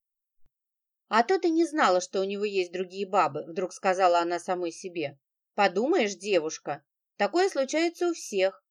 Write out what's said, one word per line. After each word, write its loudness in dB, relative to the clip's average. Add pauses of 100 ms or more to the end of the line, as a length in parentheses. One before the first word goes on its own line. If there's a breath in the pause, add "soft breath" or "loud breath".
(1080)
«А 4
то 2
ты 2
не 4
знала, 2
что -4
у 0
него -4
есть -2
другие -6
бабы», 0
вдруг -6
сказала 2
она -2
самой -4
себе. -8 (380)
«Подумаешь, 2
девушка, -2 (340)
такое 2
случается -2
у -4
всех, -2